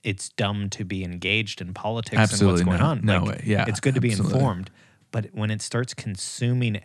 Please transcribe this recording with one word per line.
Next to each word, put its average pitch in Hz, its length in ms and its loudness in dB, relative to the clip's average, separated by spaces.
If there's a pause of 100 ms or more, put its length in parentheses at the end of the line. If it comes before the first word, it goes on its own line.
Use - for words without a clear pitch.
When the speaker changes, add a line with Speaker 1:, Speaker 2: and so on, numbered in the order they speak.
Speaker 1:
it's 98 260 -4
dumb 101 420 -2
to - 140 -8
be 95 180 -6
engaged 92 580 -2
in 90 120 -10
politics 107 460 -2
Speaker 2:
Absolutely 98 420 6
Speaker 1:
and 90 80 4
what's 90 100 2
going 139 260 2
Speaker 2:
no. 101 120 4
Speaker 1:
on. - 20 4
Speaker 2:
No 90 60 2
Speaker 1:
Like, 101 140 -4
Speaker 2:
way. - 60 -10
Yeah, 104 220 2
Speaker 1:
it's 110 120 -2
good 135 160 2
to 120 60 2
be 120 100 2
Speaker 2:
absolutely. 98 280 2
Speaker 1:
informed, 95 300 0 (420)
but 107 220 -4
when 107 180 -2
it 104 100 -4
starts 123 320 -4
consuming 117 920 -2